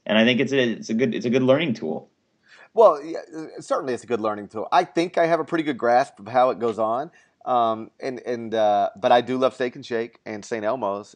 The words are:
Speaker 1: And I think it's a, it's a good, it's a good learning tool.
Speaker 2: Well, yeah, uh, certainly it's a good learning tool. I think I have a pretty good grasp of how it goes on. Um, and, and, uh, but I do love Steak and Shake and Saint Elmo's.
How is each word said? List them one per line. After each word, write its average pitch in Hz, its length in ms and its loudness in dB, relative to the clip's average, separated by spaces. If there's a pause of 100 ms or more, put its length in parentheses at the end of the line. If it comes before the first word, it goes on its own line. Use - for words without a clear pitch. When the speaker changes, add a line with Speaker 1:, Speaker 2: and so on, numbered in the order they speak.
Speaker 1:
And 104 100 2
I 110 80 6
think 120 140 4
it's 127 140 0
a, 139 60 2
it's 117 300 -2
a 113 60 -2
good, 117 180 0
it's 107 140 -4
a - 20 0
good 127 140 2
learning 135 320 2
tool. 80 340 -8 (680)
Speaker 2:
Well, 175 280 6
yeah, 160 140 -10 (180)
uh, 156 260 -12
certainly 139 340 -4
it's - 80 -8
a 104 40 -16
good 113 140 -2
learning 104 280 -4
tool. 104 220 -8
I 180 120 4
think 170 340 -4
I 170 80 4
have 165 140 2
a 156 40 -6
pretty 160 200 -2
good 143 140 -4
grasp 120 420 2
of 98 80 -18
how 127 240 4
it 95 80 -6
goes 113 180 -2
on. 117 320 -2 (340)
Um, 113 460 0 (100)
and, 127 200 -8
and, 117 340 -6
uh, 104 420 2
but 123 160 0
I 120 100 8
do 127 180 -4
love 127 160 2
Steak 123 200 -4
and 139 80 -16
Shake 117 400 -6
and 107 220 -12
Saint 110 180 -6
Elmo's. 104 520 -4